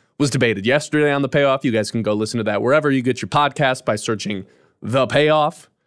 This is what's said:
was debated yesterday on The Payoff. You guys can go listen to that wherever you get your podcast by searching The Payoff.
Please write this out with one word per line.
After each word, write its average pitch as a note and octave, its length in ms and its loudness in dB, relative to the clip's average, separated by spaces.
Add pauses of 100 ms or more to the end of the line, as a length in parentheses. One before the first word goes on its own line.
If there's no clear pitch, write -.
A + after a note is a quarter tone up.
(180)
was C#3+ 120 0
debated A2+ 360 0
yesterday D3 460 2
on C#3 100 0
The C3+ 60 -2
Payoff. C#3 360 2
You C3+ 60 2
guys A2 200 -2
can A#2 120 -4
go G#2 100 0
listen G#2+ 260 -2
to A2 60 -2
that G#2+ 180 -2
wherever D3 280 2
you C3+ 120 0
get B2 200 -2
your F#2+ 60 -8
podcast C#3+ 560 0
by A2 120 0
searching G#2 500 -6 (360)
The B2 240 0
Payoff. D3+ 640 0 (180)